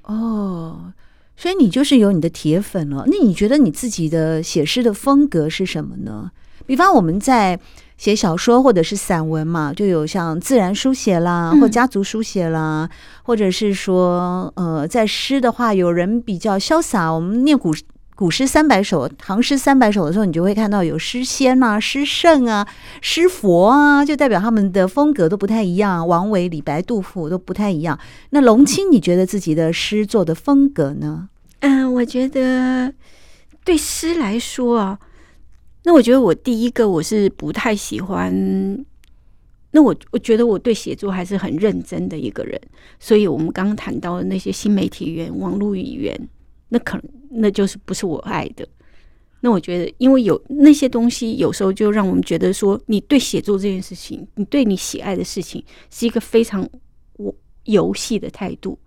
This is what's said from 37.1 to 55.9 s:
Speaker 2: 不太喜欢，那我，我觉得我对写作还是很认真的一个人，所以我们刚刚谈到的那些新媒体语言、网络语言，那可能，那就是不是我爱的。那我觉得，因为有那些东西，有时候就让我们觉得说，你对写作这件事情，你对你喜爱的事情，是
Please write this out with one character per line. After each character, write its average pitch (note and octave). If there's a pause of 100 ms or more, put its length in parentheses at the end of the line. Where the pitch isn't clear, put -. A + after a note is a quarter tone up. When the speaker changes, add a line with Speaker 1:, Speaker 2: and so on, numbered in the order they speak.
Speaker 2:
不 -
太 G#3+
喜 -
欢， F#3+ (840)
那 D#4
我， A#3+ (160)
我 A#3+
觉 A3
得 A#3
我 G#3
对 A#3+
写 G#3+
作 G3
还 F#3
是 G3
很 F#3+
认 F3+
真 F3+
的 E3+
一 C3
个 -
人， - (380)
所 -
以 G#3
我 D3
们 D#3+
刚 F#3
刚 G#3
谈 -
到 F3
的 F3+
那 F#3
些 F#3+
新 G#3
媒 F#3+
体 -
语 E3
言、 E3
网 F#3
络 G3+
语 F#3+
言， - (400)
那 A#3
可 -
能， - (360)
那 G#3+
就 G3
是 G3
不 -
是 -
我 E3
爱 F#3+ (120)
的。 - (720)
那 B3
我 G#3+
觉 F3
得， -
因 B3+
为 C4
有 G3
那 C#4+
些 C#4+
东 A#3+
西， A3
有 -
时 -
候 F#3+
就 G#3
让 G#3
我 F#3
们 F3+
觉 F3
得 F#3
说， G3
你 G#3+
对 C#4+
写 A3+
作 G3+
这 F#3+
件 F#3+
事 F#3
情， -
你 G#3
对 C#4
你 G3+
喜 -
爱 F#3+
的 F3+
事 -
情， - (260)
是 -